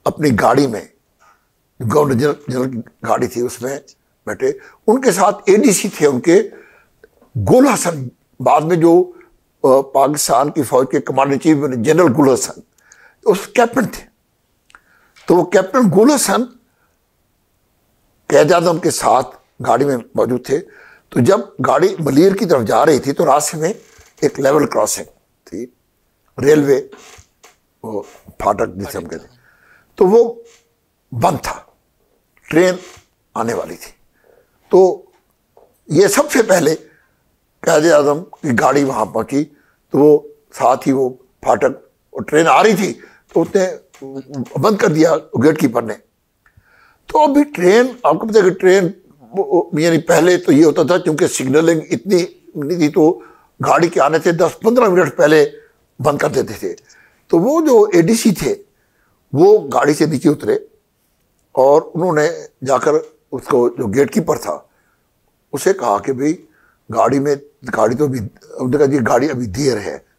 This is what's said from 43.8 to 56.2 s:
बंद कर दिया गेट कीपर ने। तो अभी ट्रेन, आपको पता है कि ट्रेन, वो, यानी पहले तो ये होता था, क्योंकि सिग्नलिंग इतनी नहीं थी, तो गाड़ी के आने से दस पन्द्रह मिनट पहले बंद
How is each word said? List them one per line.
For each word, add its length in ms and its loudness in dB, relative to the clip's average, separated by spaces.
बंद 200 0
कर 80 0
दिया 280 2
गेट 440 0
कीपर 240 -2
ने। 100 -8
तो 100 -2
अभी 240 2
ट्रेन, 600 0
आपको 200 0
पता 140 2
है 60 4
कि 60 4
ट्रेन, 420 2
वो, 440 -2
यानी 180 2
पहले 400 2
तो 140 -2
ये 120 6
होता 200 2
था, 140 0
क्योंकि 300 -2
सिग्नलिंग 540 0
इतनी 360 -2
नहीं 220 -6
थी, 100 2
तो 340 2
गाड़ी 280 0
के 100 -4
आने 200 2
से 140 0
दस 300 -2
पन्द्रह 260 2
मिनट 280 0
पहले 360 2
बंद 200 -2